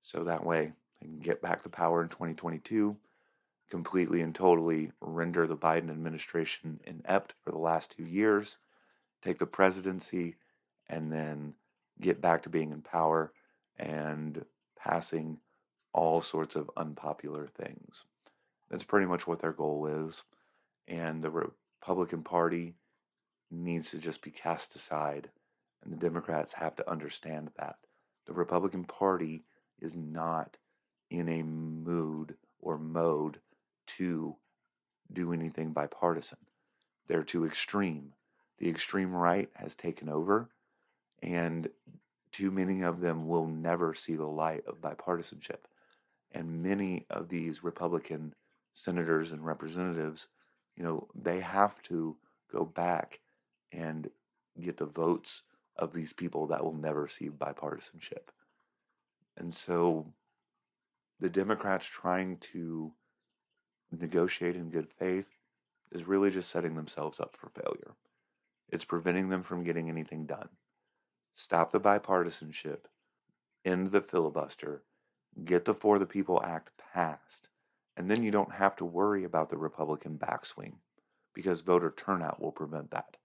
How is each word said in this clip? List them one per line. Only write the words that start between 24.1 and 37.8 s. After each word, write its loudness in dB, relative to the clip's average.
be -12
cast -4
aside. -4
And -10
the -8
Democrats -2
have -4
to -4
understand -6
that. -8
The -10
Republican 0
Party 0
is -8
not -4
in -2
a 0
mood -4
or -2
mode 2
to -2
do -2
anything -2
bipartisan. 0
They're 2
too 2
extreme. -2